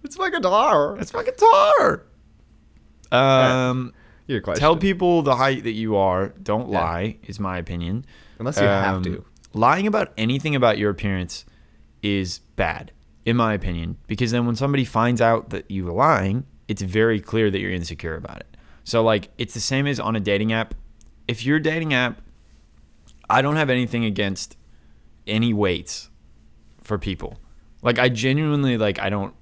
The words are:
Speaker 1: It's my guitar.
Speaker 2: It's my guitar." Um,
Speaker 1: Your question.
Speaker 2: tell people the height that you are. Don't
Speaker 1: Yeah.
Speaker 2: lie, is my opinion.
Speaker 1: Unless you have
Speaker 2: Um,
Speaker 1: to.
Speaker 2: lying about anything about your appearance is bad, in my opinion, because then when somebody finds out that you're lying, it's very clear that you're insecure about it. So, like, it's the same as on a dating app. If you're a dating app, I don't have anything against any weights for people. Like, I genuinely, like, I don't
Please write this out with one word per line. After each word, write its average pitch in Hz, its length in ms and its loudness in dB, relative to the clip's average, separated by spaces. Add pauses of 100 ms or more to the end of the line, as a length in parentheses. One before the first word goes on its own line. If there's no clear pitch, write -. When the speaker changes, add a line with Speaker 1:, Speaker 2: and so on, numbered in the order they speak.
Speaker 1:
It's 285 140 -16
my 381 120 -2
guitar. 202 680 2
Speaker 2:
It's - 140 -8
my 466 100 -4
guitar." 539 800 4 (1080)
Um, 127 800 2 (340)
Speaker 1:
Your 117 140 -4
question. 92 180 -4
Speaker 2:
tell 156 160 4
people 175 460 2
the 139 140 2
height 131 280 0
that 117 100 -2
you 107 220 -2
are. 95 340 2 (120)
Don't 107 280 -4
Speaker 1:
Yeah. 95 120 0
Speaker 2:
lie, 85 420 -4
is 98 160 -14
my 92 180 -6
opinion. 87 480 -8 (340)
Speaker 1:
Unless 131 180 -4
you 101 60 2
have 98 340 2
Speaker 2:
Um, 92 60 -4
Speaker 1:
to. 90 220 -6 (280)
Speaker 2:
lying 147 340 2
about 214 300 -2
anything 135 380 -2
about 123 220 4
your 104 120 0
appearance 95 560 -4 (580)
is 98 360 -2 (180)
bad, - 340 -4 (340)
in 117 120 2
my 113 160 2
opinion, 85 440 -6 (100)
because 113 240 -2
then 120 140 0
when 117 100 0
somebody 139 300 0
finds 117 360 2
out 113 300 2
that 101 180 -8
you're 92 240 -6
lying, 117 500 2 (240)
it's 104 140 -4
very 107 400 2
clear 110 280 0
that 95 100 -2
you're 95 120 -4
insecure 82 440 -6
about - 260 -14
it. - 160 -20 (260)
So, 117 200 0
like, 110 340 2
it's - 160 -6
the 117 80 -8
same 135 260 -2
as 139 120 -4
on 113 160 -2
a 110 40 -2
dating 101 340 0
app. 110 220 -4 (520)
If 117 180 -6
you're 147 120 2
a 156 60 -2
dating 156 300 -2
app, 123 280 0 (1080)
I 127 120 4
don't 143 140 2
have 156 140 0
anything 123 360 0
against 98 500 -4 (680)
any 110 280 0
weights 92 560 -2 (720)
for 107 160 -4
people. - 420 -8 (420)
Like, 120 180 0
I 127 100 4
genuinely, 135 680 0
like, 104 220 -2
I 98 100 -4
don't 98 320 -4